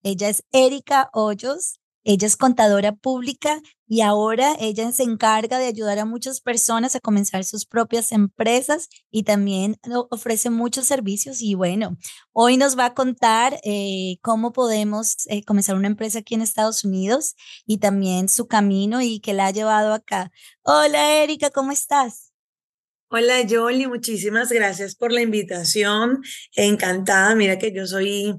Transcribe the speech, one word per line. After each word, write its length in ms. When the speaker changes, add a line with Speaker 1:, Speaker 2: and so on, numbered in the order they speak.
Speaker 1:
Ella 280
es 200
Erika 640
Hoyos. 640
Ella 240
es 120
contadora 540
pública 680
y 140
ahora 580
ella 340
se 100
encarga 560
de 80
ayudar 320
a 80
muchas 340
personas 560
a 40
comenzar 440
sus 220
propias 460
empresas 760
y 140
también 520
o-, 160
ofrece 380
muchos 380
servicios. 560
Y 120
bueno, 440
hoy 240
nos 220
va 80
a 80
contar, 680
eh, 600
cómo 320
podemos, 720
eh, 180
comenzar 320
una 120
empresa 320
aquí 140
en 60
Estados 420
Unidos 520
y 100
también 540
su 160
camino 560
y 180
qué 140
la 140
ha 20
llevado 420
acá. 400
Hola, 600
Erika, 280
¿cómo 220
estás? 580
Speaker 2:
Hola, 280
Yoli, 440
muchísimas 640
gracias 460
por 180
la 80
invitación. 1000
Encantada, 800
mira 240
que 120
yo 160
soy 520